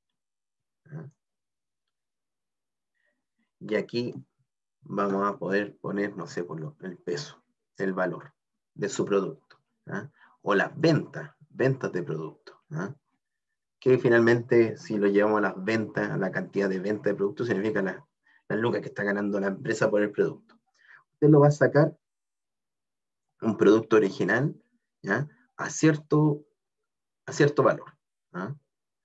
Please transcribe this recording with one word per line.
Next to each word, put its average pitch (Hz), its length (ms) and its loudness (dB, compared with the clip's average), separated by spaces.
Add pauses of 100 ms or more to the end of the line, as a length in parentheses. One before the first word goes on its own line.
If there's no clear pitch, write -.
(880)
¿ah? 156 220 -16 (2500)
Y 104 140 -6
aquí 117 400 -4 (640)
vamos 98 480 -4
a 101 80 -4
poder 98 400 -4
poner, 101 400 -6
no 87 100 -10
sé, 87 180 -8
por 82 140 -10
lo, 76 220 -12
el 90 160 -12
peso, - 460 -10 (340)
el 95 160 -4
valor 92 400 -6 (420)
de 101 140 -2
su - 160 -4
producto, 92 560 -2 (260)
¿ah? 110 240 -10 (320)
O 101 120 0
las - 260 0
ventas, - 520 0 (180)
ventas 131 420 -2
de 90 100 -6
producto, 78 680 -12
¿ah? 92 240 -8 (840)
Que 127 200 4
finalmente, 117 800 4
si - 180 -6
lo 101 120 2
llevamos 104 300 4
a 101 40 2 (100)
las 92 120 -12
ventas, 107 460 -2
a 101 60 -6
la 95 140 -2
cantidad 95 380 -4
de 95 120 -4
ventas 104 320 -2
de - 20 -4
producto, 98 300 -2
significa 104 380 -2
la, 92 260 -8 (400)
la 101 80 -2
lucas 117 240 -2
que - 80 -10
está - 160 -8
ganando 101 340 -2
la 98 100 -2
empresa 101 420 -2
por 104 100 2
el 104 100 0
producto. - 480 -4 (540)
Usted - 160 2
lo 147 120 8
va 147 80 8
a - 20 6
sacar, 143 440 2 (1500)
un 107 160 -2
producto 110 400 6
original, 107 580 2 (480)
¿ya? 120 260 -4 (280)
A - 140 -8
cierto, 151 760 2 (800)
a - 60 -14
cierto 143 300 2
valor, - 340 0 (360)
¿ah? 139 220 -10 (500)